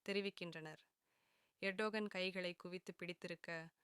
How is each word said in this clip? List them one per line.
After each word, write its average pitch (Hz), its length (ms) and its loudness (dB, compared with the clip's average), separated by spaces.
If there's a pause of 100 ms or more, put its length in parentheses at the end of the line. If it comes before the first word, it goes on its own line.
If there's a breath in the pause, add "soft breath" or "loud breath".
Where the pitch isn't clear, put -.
தெரிவிக்கின்றனர். 170 720 -2 (840)
எர்டோகன் 208 460 4
கைகளை 185 460 2
குவித்து 180 400 -6
பிடித்திருக்க, 170 720 -4 (160)